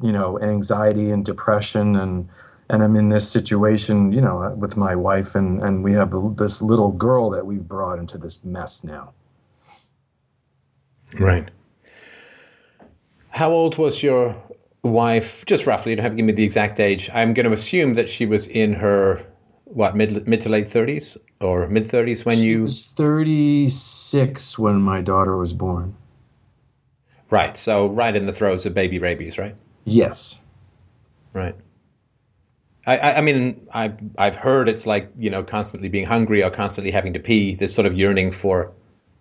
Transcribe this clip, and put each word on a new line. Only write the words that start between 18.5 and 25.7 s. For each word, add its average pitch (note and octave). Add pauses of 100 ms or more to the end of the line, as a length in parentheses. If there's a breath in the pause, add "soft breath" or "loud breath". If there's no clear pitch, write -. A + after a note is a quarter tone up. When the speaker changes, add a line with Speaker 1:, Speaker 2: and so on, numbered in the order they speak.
Speaker 2:
her, G2 (400)
what, G#2+
mid, G#2
mid A2+
to A#2
late G#2+
thirties C3+ (240)
or F2+
mid A2
thirties A#2
when A#2
Speaker 1:
She A2+
Speaker 2:
you A2
Speaker 1:
was C3
thirty-six D3
when G#2
my F#2+
daughter F#2+
was F2
born. F2+ (1300 soft breath)